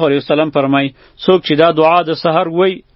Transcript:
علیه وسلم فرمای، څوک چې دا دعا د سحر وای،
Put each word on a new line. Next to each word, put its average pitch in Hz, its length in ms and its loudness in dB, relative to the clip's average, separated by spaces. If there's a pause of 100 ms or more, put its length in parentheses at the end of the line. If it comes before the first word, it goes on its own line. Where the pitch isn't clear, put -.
علیه 139 140 0
وسلم 151 340 -2
فرمای، 139 320 0 (380)
څوک 185 220 4
چې 156 140 -2
دا 170 100 4
دعا 160 300 2
د 160 220 -4
سحر 170 240 0
وای، 180 260 0 (220)